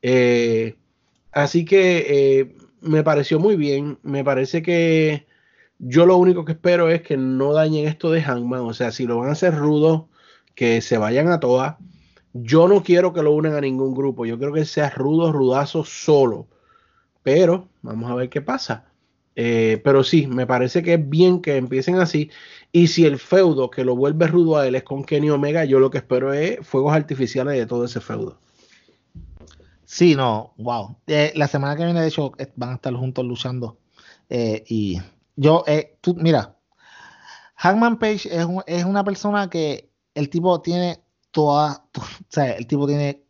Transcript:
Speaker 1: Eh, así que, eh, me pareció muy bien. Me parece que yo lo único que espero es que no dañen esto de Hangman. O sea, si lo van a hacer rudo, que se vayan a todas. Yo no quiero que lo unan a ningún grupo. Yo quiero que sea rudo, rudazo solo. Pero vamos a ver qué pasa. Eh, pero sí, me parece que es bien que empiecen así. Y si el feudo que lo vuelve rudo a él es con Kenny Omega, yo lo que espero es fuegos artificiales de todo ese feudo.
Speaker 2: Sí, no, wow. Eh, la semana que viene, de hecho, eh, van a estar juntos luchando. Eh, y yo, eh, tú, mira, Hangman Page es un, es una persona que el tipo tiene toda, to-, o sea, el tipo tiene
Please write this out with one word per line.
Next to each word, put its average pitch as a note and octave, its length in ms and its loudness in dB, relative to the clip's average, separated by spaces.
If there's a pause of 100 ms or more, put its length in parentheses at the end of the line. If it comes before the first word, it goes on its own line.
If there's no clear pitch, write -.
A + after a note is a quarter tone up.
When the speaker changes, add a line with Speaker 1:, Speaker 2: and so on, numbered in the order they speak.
Speaker 1:
Eh, A#2+ 760 0 (560)
así D3+ 320 0
que, F3+ 400 4 (340)
eh, C3+ 160 -4 (260)
me D#3 220 0
pareció D3+ 360 2
muy G3+ 180 2
bien. C#3+ 460 -4
Me C#3 200 -6
parece C3+ 380 -2
que D#3+ 680 0 (520)
yo C3+ 260 4
lo F#3 120 6
único F3+ 280 4
que D#3+ 80 -6
espero F3 360 2
es E3 120 0
que D3+ 160 -4
no C3 360 0
dañen D#3 340 2
esto D#3 240 -4
de E3 100 2
Hangman. B2 400 -4
O A#2 120 -6
sea, A#2+ 200 -4
si B2+ 140 -6
lo A#2 100 -2
van A#2+ 120 -2
a D3+ 40 -2
hacer E3 220 0
rudo, D3+ 520 0 (480)
que A#2 260 0
se - 160 -2
vayan A#2+ 320 0
a E3 120 0
todas. B2+ 340 0 (580)
Yo C3+ 360 4
no G3+ 120 6
quiero F3+ 320 4
que E3+ 100 -2
lo D3+ 100 4
unan D3+ 220 0
a D3 60 -2
ningún C3+ 320 -2
grupo. B2+ 320 -4
Yo A#2 120 -6
quiero C#3+ 160 -6
que D#3 120 0
sea D3 240 -2
rudo, D3+ 440 0
rudazo C3+ 500 0
solo. C3+ 640 0 (760)
Pero F3 460 2 (140)
vamos A#2 280 -10
a B2 60 -6
ver B2+ 140 -4
qué C#3+ 120 -8
pasa. D3 440 -8 (500)
Eh, A2+ 480 0
pero C#3 200 4
sí, D3+ 240 2
me B2+ 200 -4
parece B2+ 360 0
que E3+ 120 2
es D3+ 140 -2
bien F3+ 320 4
que D3 160 -2
empiecen C3 420 -2
así. D#3 300 -2 (420)
Y E3+ 160 6
si E3 180 4
el C#3 140 2
feudo D3+ 500 2
que C3 140 -6
lo B2 120 0
vuelve D3+ 320 0
rudo D#3+ 300 2
a C#3 100 2
él B2+ 80 -2
es C3 80 -4
con C#3 200 -10
Kenny D3+ 260 -2
Omega, D3 360 0
yo C3+ 140 2
lo C3+ 120 6
que C#3+ 80 -4
espero B2+ 340 -2
es E3 320 -4
fuegos C#3+ 280 0
artificiales C#3 640 -2
de A#2+ 100 -2
todo A#2+ 200 -4
ese A#2+ 140 -10
feudo. D#2+ 380 -10 (1500)
Speaker 2:
Sí, E3+ 300 4
no, A#2+ 420 -2
wow. A2+ 400 -8 (100)
Eh, D3+ 280 0
la D3 120 0
semana C#3+ 280 -4
que D#3+ 100 -6
viene, E3+ 160 0
de D#3+ 60 0
hecho, D3+ 300 -4
eh, C3+ 180 -12
van B2 160 -8
a B2+ 40 -8
estar B2+ 180 -8
juntos B2+ 320 -6
luchando. A#2+ 520 -8 (520)
Eh, A2+ 380 -4
y G2+ 320 -4 (360)
yo, D#3 320 4
eh, D3+ 340 -2
tú, F3+ 140 -2
mira, D#3+ 400 0 (1000)
Hangman A3 420 2
Page G#3+ 340 -4
es E3+ 140 -2
un, F#3 220 -6
es F3 180 -4
una G3 180 -2
persona G3+ 460 -4
que D#3 400 -6 (240)
el C#3+ 160 -4
tipo E3+ 320 0
tiene F3 380 -4 (320)
toda, D3 600 0
to-, C#3 100 -12
o - 280 -18
sea, C3+ 220 -2
el A2 160 -10
tipo C#3+ 180 -2
tiene C#3+ 440 -4